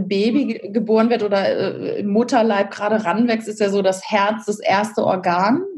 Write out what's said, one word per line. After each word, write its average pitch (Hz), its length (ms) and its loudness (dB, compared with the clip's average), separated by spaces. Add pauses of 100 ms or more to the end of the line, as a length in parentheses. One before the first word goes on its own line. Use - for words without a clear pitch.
ein 190 80 -4
Baby 220 380 2
ge-, 214 240 -6
geboren 220 380 2
wird 233 140 0
oder, 196 260 2
äh, - 520 -2
im 202 100 -4
Mutterleib 220 600 2
gerade 214 340 -2
ranwächst, 220 440 0
ist 214 120 -10
ja 202 100 2
so 202 100 0
das 190 300 -2
Herz 214 360 0
das 202 140 -4
erste 208 440 0
Organ, 190 580 2 (160)